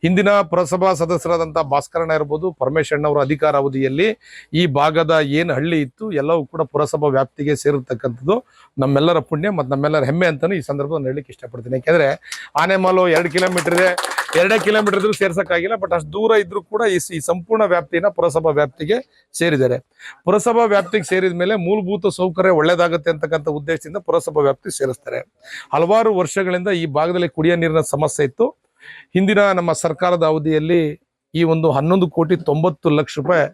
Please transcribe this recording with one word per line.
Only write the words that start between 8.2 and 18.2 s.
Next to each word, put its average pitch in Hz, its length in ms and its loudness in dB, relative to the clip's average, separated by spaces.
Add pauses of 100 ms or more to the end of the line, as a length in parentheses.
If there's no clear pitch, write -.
ನಮ್ಮೆಲ್ಲರ 147 460 2
ಪುಣ್ಯ 165 280 -2
ಮತ್ತು 135 180 -4
ನಮ್ಮೆಲ್ಲರ 147 360 0
ಹೆಮ್ಮೆ 175 200 0
ಅಂತಾನು 165 300 -2
ಈ - 80 -10
ಸಂದರ್ಭದಲ್ಲಿ 143 420 -4
ಹೇಳಲಿಕ್ಕೆ 135 240 -10
ಇಷ್ಟಪಡ್ತೀನಿ. 123 440 -10
ಯಾಕೆಂದ್ರೆ 156 300 2 (540)
ಆನೆಮಾಲು 185 400 2 (120)
ಎರಡು 170 200 0
ಕಿಲೋಮೀಟರ್ 175 440 0
ಇದೆ, 185 120 4 (480)
ಎರಡೇ 196 160 4 (100)
ಕಿಲೋಮೀಟರ್ 208 360 2
ಇದ್ರೂ 208 200 0
ಸೇರ್ಸಕ್ಕಾಗಿಲ್ಲ. 180 640 -2
But 175 140 -4
ಅಷ್ಟು 156 180 -6
ದೂರ 220 160 2 (120)
ಇದ್ರೂ 190 180 -8 (100)
ಕೂಡ 214 100 -2 (140)
ಈ - 80 0
ಸ-, - 140 -12
ಈ - 20 -4 (100)
ಸಂಪೂರ್ಣ 185 340 0 (100)
ವ್ಯಾಪ್ತಿನ 170 340 -2 (100)
ಪುರಸಭಾ 160 400 0